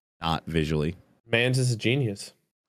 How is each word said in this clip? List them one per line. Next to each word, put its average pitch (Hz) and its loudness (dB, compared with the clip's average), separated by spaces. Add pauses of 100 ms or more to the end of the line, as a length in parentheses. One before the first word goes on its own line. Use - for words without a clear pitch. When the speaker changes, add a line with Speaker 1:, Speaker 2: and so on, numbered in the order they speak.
(220)
Speaker 1:
not 82 0
visually. 80 0 (340)
Speaker 2:
Mans 123 2
is 127 2
a 110 -2
genius. 110 -2 (360)